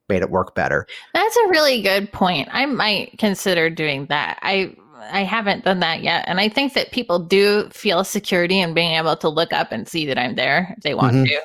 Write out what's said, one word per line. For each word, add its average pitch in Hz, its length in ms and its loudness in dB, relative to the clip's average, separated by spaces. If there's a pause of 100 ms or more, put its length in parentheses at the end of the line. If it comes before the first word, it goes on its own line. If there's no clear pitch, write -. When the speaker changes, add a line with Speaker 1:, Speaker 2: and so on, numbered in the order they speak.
Speaker 1:
made 92 140 0
it - 80 -2
work 92 240 -2
better. 71 320 0 (260)
Speaker 2:
That's 403 240 2
a 403 120 4
really 294 340 2
good 196 280 0
point. 175 400 0
I 254 140 0
might 208 540 -2
consider 185 500 2
doing 151 380 -4
that. 143 340 -2
I, 190 340 -2 (360)
I 196 120 -2
haven't 196 420 -2
done 185 160 2
that 165 200 -2
yet. 165 260 -2
And 175 120 -2
I 208 100 2
think 269 240 -2
that - 180 -2
people 180 280 0
do 196 500 2
feel 190 340 0
security 190 560 0
in 170 140 0
being 165 220 2
able 160 220 2
to 170 120 -2
look 160 240 -2
up - 180 -2
and 113 160 -8
see 156 200 -4
that 131 100 -2
I'm 123 160 -2
there 151 440 0
if - 60 -20
they 147 120 -2
want 127 180 2
Speaker 1:
Mm-hmm. 131 120 6
Speaker 2:
to, 143 200 0